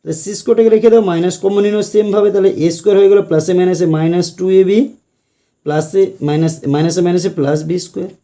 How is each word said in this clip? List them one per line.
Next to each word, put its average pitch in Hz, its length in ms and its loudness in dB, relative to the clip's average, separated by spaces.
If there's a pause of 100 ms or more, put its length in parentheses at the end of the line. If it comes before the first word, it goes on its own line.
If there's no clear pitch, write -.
তাহলে 160 220 -8
সি 196 160 -10
স্কয়ারটাকে 226 380 2
রেখে 220 160 4
দেবো, 226 180 4
মাইনাস 175 320 -2
কমন 202 220 0
নিয়ে 208 100 0
নেবো 208 180 -2
সেমভাবে, 208 420 0
তাহলে 190 160 2 (140)
এ 170 120 2
স্কয়ার 202 220 0
হয়ে 196 140 6
গেলো, 202 160 0
প্লাসে 160 300 0
মাইনাসে 180 280 0 (100)
মাইনাস 170 300 0 (120)
টু 185 80 -4 (140)
এ - 80 6
বি, 202 100 2 (880)
প্লাসে 156 360 -2 (260)
মাইনাস, 160 260 0 (200)
মাইনাসে 170 320 0
মাইনাসে 180 320 0
প্লাস 147 200 0 (100)
বি 175 80 -4 (100)
স্কয়ার। 190 240 -10 (140)